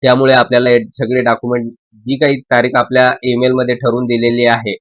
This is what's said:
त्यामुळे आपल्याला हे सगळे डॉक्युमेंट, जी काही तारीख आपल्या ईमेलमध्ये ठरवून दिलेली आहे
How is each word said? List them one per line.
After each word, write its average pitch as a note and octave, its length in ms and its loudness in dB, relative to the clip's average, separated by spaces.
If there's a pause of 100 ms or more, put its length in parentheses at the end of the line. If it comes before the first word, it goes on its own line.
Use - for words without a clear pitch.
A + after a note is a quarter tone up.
त्यामुळे C3 320 2
आपल्याला B2 360 2
हे A#2+ 100 4 (140)
सगळे B2+ 280 -2
डॉक्युमेंट, A#2 500 -2 (240)
जी A2 200 -6
काही C#3 260 -2
तारीख B2 340 0
आपल्या B2+ 380 2 (100)
ईमेलमध्ये B2 520 0
ठरवून B2 300 -2
दिलेली A#2+ 400 0
आहे A2+ 360 0